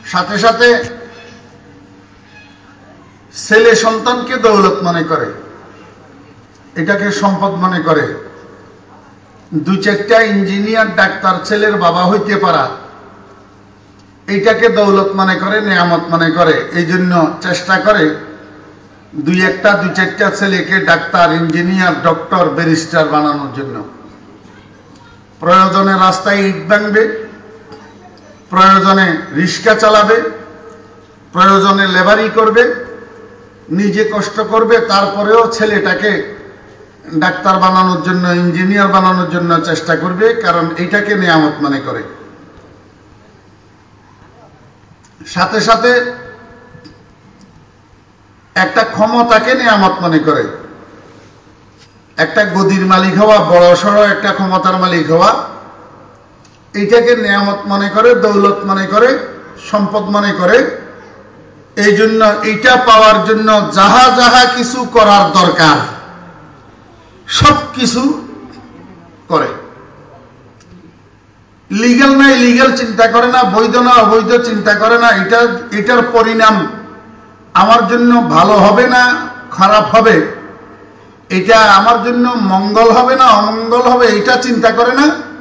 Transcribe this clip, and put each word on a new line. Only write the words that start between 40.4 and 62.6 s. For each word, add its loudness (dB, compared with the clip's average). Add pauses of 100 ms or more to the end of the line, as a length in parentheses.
কারণ 0 (180)
এইটাকে -2 (100)
নিয়ামত 0
মনে -4
করে। -8 (3250)
সাথে -4
সাথে 0 (2750)
একটা 0 (120)
ক্ষমতাকে 2
নিয়ামত 0 (100)
মনে 0
করে, 0 (1700)
একটা -2 (120)
গদির 0
মালিক 0
হওয়া, 4 (160)
বড় 6 (100)
সড়ো 2 (120)
একটা -4
ক্ষমতার -2
মালিক -2
হওয়া, 2 (1500)
এইটাকে 2
নেয়ামত -2
মনে -2
করে, 4
দৌলত 0
মনে -2
করে, 2 (520)
সম্পদ -2
মনে -2
করে। 2 (1160)
এই 2
জন্য 2
এইটা 0